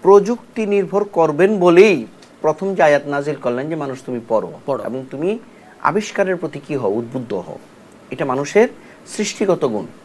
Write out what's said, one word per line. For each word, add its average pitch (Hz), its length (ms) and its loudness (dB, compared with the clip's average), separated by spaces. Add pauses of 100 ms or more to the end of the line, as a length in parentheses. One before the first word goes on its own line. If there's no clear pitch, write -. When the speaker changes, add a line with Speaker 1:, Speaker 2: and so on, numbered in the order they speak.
Speaker 1:
প্রযুক্তি 208 640 2
নির্ভর 202 380 0
করবেন 175 540 2
বলেই 175 480 6 (340)
প্রথম 185 340 -2
যে 180 80 2
আয়াত 143 240 4
নাজিল 143 280 -4
করলেন 127 340 -4
যে, 165 80 -4
"মানুষ 135 300 -8
তুমি 123 220 -6
পড়ো 92 240 0 (140)
Speaker 2:
পড়ো। 123 180 -4
Speaker 1:
এবং 123 260 -6
তুমি 175 280 -4 (440)
আবিষ্কারের 190 540 -2
প্রতি 151 320 -8
কি 147 80 -4
হও? 117 140 -2
উদ্বুদ্ধ 117 440 -6
হও।" 87 240 -10 (520)
এটা 131 140 -6
মানুষের 139 440 2 (380)
সৃষ্টিগত 196 580 -2
গুণ। 107 220 -2 (180)